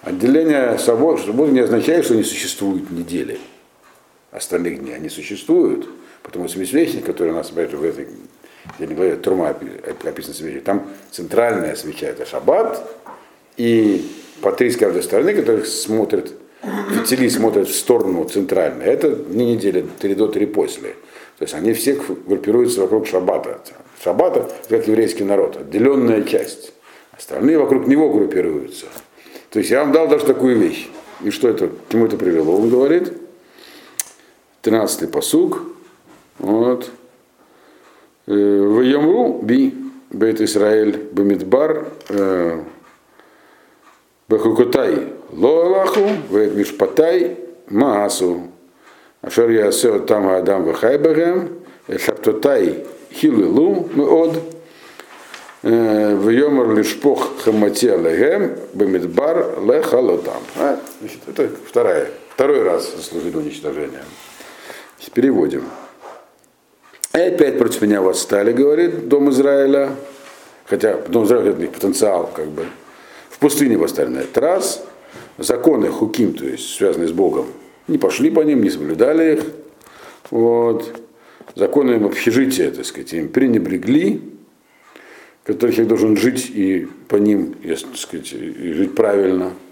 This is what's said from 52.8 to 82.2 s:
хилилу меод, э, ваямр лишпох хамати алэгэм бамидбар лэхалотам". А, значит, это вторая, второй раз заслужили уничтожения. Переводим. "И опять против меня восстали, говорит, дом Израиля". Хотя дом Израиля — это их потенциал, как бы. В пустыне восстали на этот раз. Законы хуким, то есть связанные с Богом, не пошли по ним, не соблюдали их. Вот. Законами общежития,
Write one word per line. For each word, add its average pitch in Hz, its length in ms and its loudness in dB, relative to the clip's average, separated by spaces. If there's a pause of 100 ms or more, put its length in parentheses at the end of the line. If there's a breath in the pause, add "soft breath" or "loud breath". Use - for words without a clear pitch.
хилилу 151 840 2
меод, 165 460 2 (1200 loud breath)
э, 107 520 2
ваямр 117 600 2
лишпох - 680 0
хамати 107 440 2
алэгэм 113 680 2 (180)
бамидбар 95 840 -2
лэхалотам". 110 840 0 (140)
А, - 220 -2 (200)
значит, - 280 -14
это - 220 -4 (180)
вторая, 92 400 0 (220)
второй 139 320 0
раз 90 340 -2
заслужили 82 400 -8
уничтожения. 71 680 -8 (1120 loud breath)
Переводим. 90 500 2 (1500 loud breath)
"И 156 40 2
опять 165 420 2
против 113 220 0
меня 104 200 2
восстали, 101 520 2
говорит, 143 560 2
дом 143 220 4
Израиля". 139 580 4 (760 loud breath)
Хотя 101 300 0
дом 117 300 0
Израиля — 107 260 4
это 82 120 -2
их - 80 -6
потенциал, 95 600 0
как 78 140 -6
бы. 78 180 -8 (640 loud breath)
В - 100 -20
пустыне 143 380 4
восстали 76 300 0
на 64 120 -4
этот - 180 -4
раз. 180 460 0 (540 loud breath)
Законы - 520 2
хуким, 110 440 0
то - 120 -10
есть - 300 -8
связанные 85 340 0
с - 20 -4
Богом, 87 360 0 (440)
не 151 60 2
пошли 139 340 2
по 160 100 4
ним, 143 220 2
не 95 60 2
соблюдали 131 680 2
их. - 80 -2 (880 loud breath)
Вот. 117 680 0 (560 loud breath)
Законами 117 500 2
общежития, 110 640 0